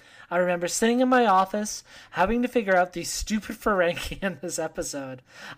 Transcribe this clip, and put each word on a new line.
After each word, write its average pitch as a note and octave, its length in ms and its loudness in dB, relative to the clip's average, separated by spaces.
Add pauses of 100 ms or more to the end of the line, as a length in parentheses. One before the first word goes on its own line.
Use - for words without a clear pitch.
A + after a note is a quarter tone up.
(340)
I F3 40 0
remember F3 320 2
sitting A#3+ 320 2
in B3+ 80 2
my B3+ 160 6
office, G3+ 580 0 (280)
having G#3 300 0
to B3 60 0
figure G3+ 300 0
out F#3 160 2
the E3+ 100 -6
stupid - 540 -6
Ferengi F3+ 680 0
<laughs> - 0 -
in F3+ 180 -4
this E3+ 180 -6
episode. C#3 600 -8 (360)